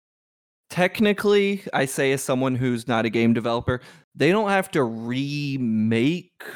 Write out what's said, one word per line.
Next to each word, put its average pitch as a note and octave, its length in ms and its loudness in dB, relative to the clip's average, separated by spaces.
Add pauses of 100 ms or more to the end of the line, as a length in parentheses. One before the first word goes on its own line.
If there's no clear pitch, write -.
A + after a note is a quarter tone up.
(720)
technically, G3+ 920 2 (120)
I C#3 120 0
say C3+ 260 0
as C#3 100 -2
someone C3 340 0
who's B2 320 -2
not A2+ 180 0
a A2+ 40 0
game A#2 240 4
developer, A#2+ 460 -2 (340)
they D3+ 180 2
don't G#3 180 0
have F#3+ 220 0
to D3 120 2
remake B2 1500 -2 (240)